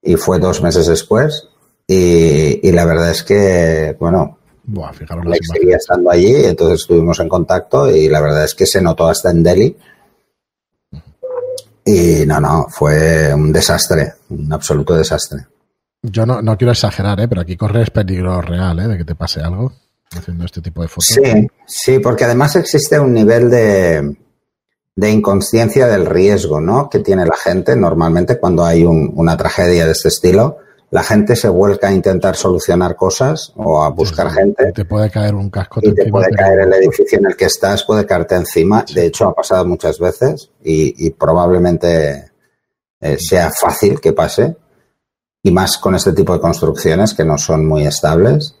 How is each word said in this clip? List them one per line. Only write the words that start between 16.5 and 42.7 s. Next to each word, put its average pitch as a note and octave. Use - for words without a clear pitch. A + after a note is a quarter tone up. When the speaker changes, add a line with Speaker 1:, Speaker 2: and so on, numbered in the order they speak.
Speaker 2:
quiero B2
exagerar, G2+
¿eh? A#2
Pero G2+
aquí E2+
corres G#2+
peligro F2+
real, E2+
¿eh? G2+
De G#2+
que E2
te D#2+
pase D#2
algo F#2+
haciendo F2
este E2+
tipo E2
de E2
fotos. -
Speaker 1:
Sí, A#2
sí, -
porque B2
además B2+
existe D#3
un C3
nivel A#2
de, F#2
de G2+
inconsciencia A2
del G2
riesgo, E2+
¿no? A#2+
Que F2+
tiene F#2
la D#2+
gente F#2
normalmente E2
cuando F2
hay E2+
un, D#2+
una E2
tragedia F2
de D#2+
este -
estilo. G2+
La F2
gente G#2+
se A#2
vuelca G2
a G2
intentar F#2
solucionar F2+
cosas C3
o D#2+
a D2
buscar E2
Speaker 2:
Sí, D#2+
sí. F2+
Speaker 1:
gente. G#2
Speaker 2:
Y F#2
te G2+
puede G#2+
caer G#2
un G2
cascote G2
Speaker 1:
Y G2+
te G2+
Speaker 2:
encima, G2
Speaker 1:
puede F#2+
Speaker 2:
pero G2+
Speaker 1:
caer F#2+
el F#2+
edificio F#2+
en G2
el F2+
que F#2+
estás, G2
puede G#2+
caerte F2+
encima. F2+
Speaker 2:
Sí. -
Speaker 1:
De F2
hecho, F#2
ha F#2
pasado F#2
muchas F2
veces B2+
y, D#2
y D#2+
probablemente, E2+